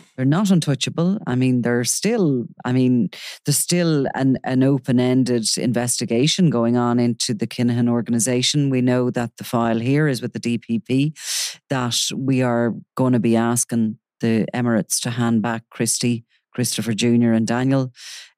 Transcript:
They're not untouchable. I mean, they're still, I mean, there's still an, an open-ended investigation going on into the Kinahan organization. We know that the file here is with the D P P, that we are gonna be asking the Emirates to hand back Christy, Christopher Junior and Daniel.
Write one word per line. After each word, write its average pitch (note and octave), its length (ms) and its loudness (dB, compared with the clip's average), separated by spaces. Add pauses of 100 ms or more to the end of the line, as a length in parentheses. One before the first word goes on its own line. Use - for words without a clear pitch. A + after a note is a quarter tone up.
(140)
They're C3 100 -4
not F3+ 280 2
untouchable. E3 720 0
I B2 80 -2
mean, B2+ 280 2
they're A#2+ 200 0
still, D3+ 640 0 (180)
I B2 60 -2
mean, B2+ 400 2 (340)
there's D3 140 0
still E3 560 0
an, C3 300 2
an C3 180 2
open-ended B2+ 960 2
investigation B2 920 0
going A#2 260 2
on A#2+ 240 2
into A#2+ 340 -2
the A2 140 -4
Kinahan A#2+ 400 0
organization. B2 800 0
We B2+ 120 0
know B2+ 280 2
that A#2 280 -6
the G#2+ 60 -14
file A#2 360 0
here C#3 260 0
is B2 160 -2
with A#2+ 120 -6
the A#2 40 -8
D A#2 180 -2
P A2+ 220 -4
P, C3+ 340 0 (560)
that B2 320 -2 (140)
we C3 280 0
are A#2+ 320 0 (220)
gonna B2+ 220 2
be A2+ 160 2
asking A#2 640 0 (220)
the A2+ 340 2
Emirates A#2 460 0
to A#2+ 100 -4
hand A#2 320 0
back A2+ 260 -4
Christy, A#2 560 -2 (300)
Christopher A2+ 400 -2
Junior A#2+ 380 4
and A2+ 120 2
Daniel. C3 480 0 (460)